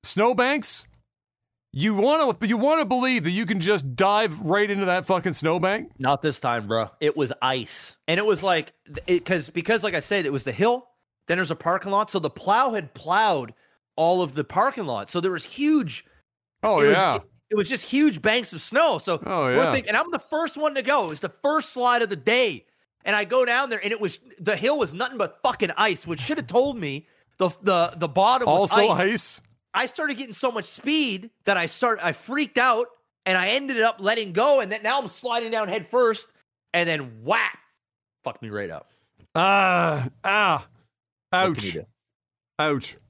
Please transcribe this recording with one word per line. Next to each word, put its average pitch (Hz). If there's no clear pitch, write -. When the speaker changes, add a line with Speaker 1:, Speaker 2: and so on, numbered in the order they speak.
Speaker 1:
Snowbanks, 247
you 190
wanna, 262
you 226
wanna 294
believe 247
that 160
you 208
can 190
just 160
dive 202
right 202
into 196
that 180
fucking 185
snowbank? 180
Speaker 2:
Not 139
this 151
time, 117
bro. 113
It 147
was 139
ice. 127
And 165
it 208
was 202
like, 175
it, 175
'cause, 175
because, 185
like 202
I 165
said, 190
it 135
was 135
the 135
hill, 233
then 170
there's 170
a 165
parking 185
lot. 202
So 196
the 156
plow 233
had 185
plowed 170
all 175
of 143
the 147
parking 226
lot. 110
So 175
there 185
was 175
huge, 277
Speaker 1:
Oh, 202
Speaker 2:
it 143
was, 151
Speaker 1:
yeah. 180
Speaker 2:
it, 101
it 214
was 196
just 247
huge 262
banks 220
of 165
snow. 277
So 165
Speaker 1:
Oh, 175
Speaker 2:
we're 127
Speaker 1:
yeah. 160
Speaker 2:
thinking, 214
I'm 330
the 330
first 311
one 294
to 269
go. 254
It 165
was 156
the 180
first 302
slide 247
of 220
the 196
day. 214
And 196
I 208
go 247
down 247
there, 214
and 202
it 220
was, 190
the 190
hill 254
was 170
nothing 247
but 196
fucking 208
ice, 202
which 160
should 285
have 143
told 247
me 147
the, 185
the, 180
the 165
bottom 214
was 180
Speaker 1:
Also 226
Speaker 2:
ice. 202
Speaker 1:
ice? 196
Speaker 2:
I 233
started 294
getting 240
so 254
much 220
speed 240
that 196
I 170
start, 220
I 170
freaked 269
out, 240
and 185
I 185
ended 262
up 226
letting 208
go, 262
and 196
then 214
now 247
I'm 233
sliding 233
down 220
head 185
first, 233
and 170
then 127
whap, 202
fucked -
me 113
right 101
up. 78
Speaker 1:
Ah, 175
ah, 196
Speaker 2:
What 180
can 185
Speaker 1:
ouch. 123
Speaker 2:
you 92
do? 80
Speaker 1:
Ouch. 151